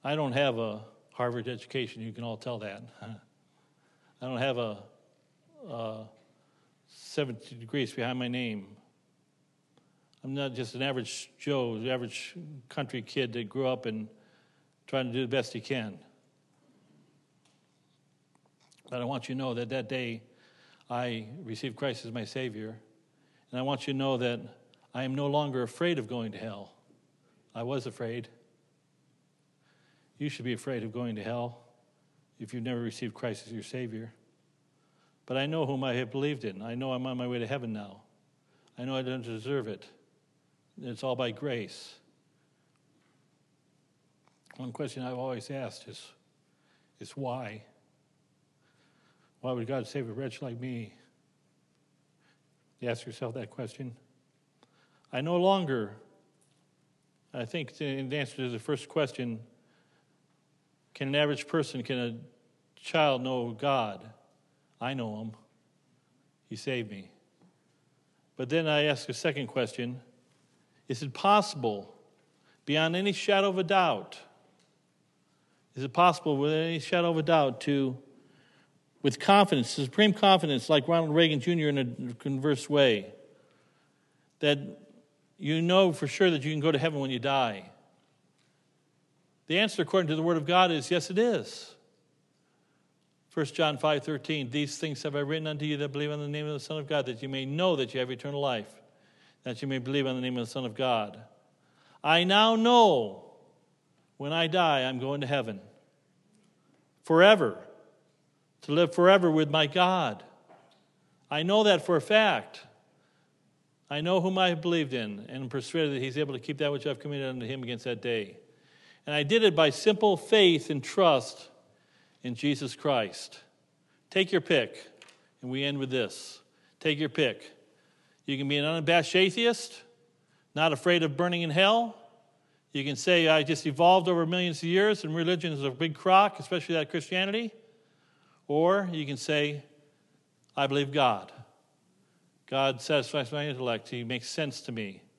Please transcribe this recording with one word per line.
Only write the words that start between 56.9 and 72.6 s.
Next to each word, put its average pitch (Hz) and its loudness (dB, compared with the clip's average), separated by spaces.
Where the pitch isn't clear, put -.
I 123 -6
think 151 -10
in 135 -6
answer 143 -6
to 127 -4
the 117 -6
first 143 -6
question, 127 -4
can 135 -6
an 139 -2
average 147 0
person, 143 -2
can 131 -4
a 120 -4
child 147 2
know 127 -4
God? 110 -2
I 127 -4
know 110 -6
him. 113 -10
He 113 -12
saved 117 -6
me. 98 -16
But 127 -6
then 160 2
I 147 4
ask 147 0
a 123 -4
second 143 -4
question. 123 -4
Is 123 -6
it 139 -8
possible, 139 2